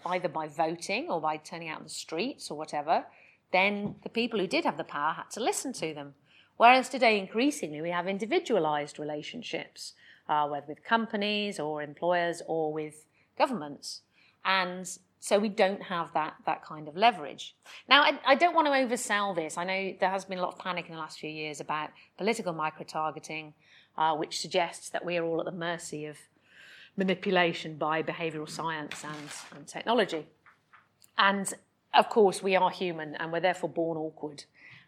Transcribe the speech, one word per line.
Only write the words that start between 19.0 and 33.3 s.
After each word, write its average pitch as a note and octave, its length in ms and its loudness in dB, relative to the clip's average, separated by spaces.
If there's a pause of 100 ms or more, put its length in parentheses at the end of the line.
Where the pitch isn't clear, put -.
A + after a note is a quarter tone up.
this. D#3 220 -4
I F3 80 -2
know F#3+ 340 -2
there F#3 100 4
has F#3+ 160 -2
been F#3 120 -6
a F3+ 40 -2
lot F3 120 -2
of - 60 -20
panic F3 280 -4
in E3+ 60 -14
the D#3+ 60 -10
last D#3 200 -10
few D#3 100 -8
years D3+ 300 -8
about D3+ 300 -4 (280)
political F#3 360 -2
micro-targeting, D#3 1000 -6 (440)
uh, D#3+ 180 4
which - 240 -4
suggests E3+ 500 -2
that - 140 -4
we F3 140 -2
are E3 80 0
all E3 140 0
at - 60 -2
the D#3+ 60 -4
mercy E3 540 -6
of D3+ 120 -12 (760)
manipulation F3+ 840 2
by D#3+ 260 0
behavioural D#3 460 -6
science D#3 540 -6
and, D3 540 -12
and C#3+ 100 -16
technology. F3 580 0 (920)
And, G3 360 4 (400)
of G3+ 160 8
course, G3+ 340 6
we F#3+ 120 4
are F3+ 140 6
human D#3+ 460 -4
and E3 160 -4